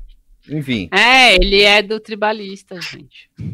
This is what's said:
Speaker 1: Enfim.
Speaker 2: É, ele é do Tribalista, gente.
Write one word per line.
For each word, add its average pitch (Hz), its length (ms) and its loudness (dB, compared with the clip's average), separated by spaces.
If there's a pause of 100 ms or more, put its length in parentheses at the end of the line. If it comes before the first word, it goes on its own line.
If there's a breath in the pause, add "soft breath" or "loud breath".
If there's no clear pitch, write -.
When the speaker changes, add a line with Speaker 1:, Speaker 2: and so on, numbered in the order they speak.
(480)
Speaker 1:
Enfim. 127 460 -6
Speaker 2:
É, 240 400 4
ele 196 300 2
é 208 180 4
do 214 180 -6
Tribalista, 208 800 -8
gente. 139 520 -18 (220)